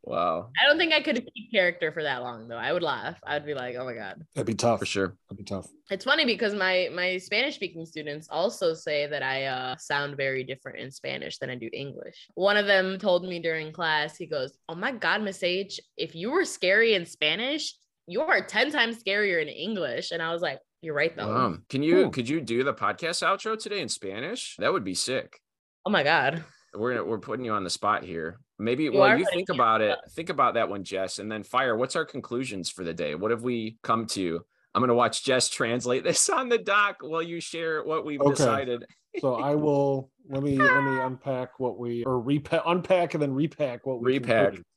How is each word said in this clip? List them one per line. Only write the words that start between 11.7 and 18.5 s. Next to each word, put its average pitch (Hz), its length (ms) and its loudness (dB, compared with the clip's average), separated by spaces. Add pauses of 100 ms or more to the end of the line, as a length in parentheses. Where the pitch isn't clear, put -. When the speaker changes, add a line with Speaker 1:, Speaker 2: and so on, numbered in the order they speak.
Speaker 2:
English. - 600 -12
One 202 220 4
of 202 100 4
them 190 320 4
told 185 260 2
me 180 160 -6
during 160 320 -4
class, 156 440 0
he 180 100 -10
goes, 139 300 -6 (120)
"Oh 165 80 -8
my 226 160 -4
God, 208 300 0
Miss 196 200 -6
H, 190 380 -2 (160)
if 160 180 -6
you 180 160 -4
were 339 140 2
scary 208 500 4
in 175 120 0
Spanish, 233 680 -2 (320)
you 175 140 -2
are 311 200 4
ten 240 300 2